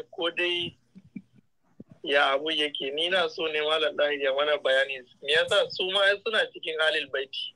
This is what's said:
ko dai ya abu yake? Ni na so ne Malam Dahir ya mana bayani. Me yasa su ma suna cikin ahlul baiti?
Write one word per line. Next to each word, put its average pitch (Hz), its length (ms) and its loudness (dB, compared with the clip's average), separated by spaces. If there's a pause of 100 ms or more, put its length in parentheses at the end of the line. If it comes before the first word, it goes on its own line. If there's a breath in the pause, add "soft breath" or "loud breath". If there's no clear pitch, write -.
(120)
ko 170 200 -2
dai 175 440 -2 (1300)
ya 143 280 4
abu 147 200 0
yake? 143 440 -2
Ni 165 140 -2
na 180 180 2
so 165 200 -6
ne 151 140 -2
Malam 151 360 0
Dahir 147 240 0
ya 135 120 2
mana 147 240 2
bayani. 135 460 0 (180)
Me 143 140 0
yasa 175 340 4
su - 220 -6
ma 196 80 0 (240)
suna 214 320 0
cikin 160 240 -6
ahlul 156 320 0
baiti? - 440 -6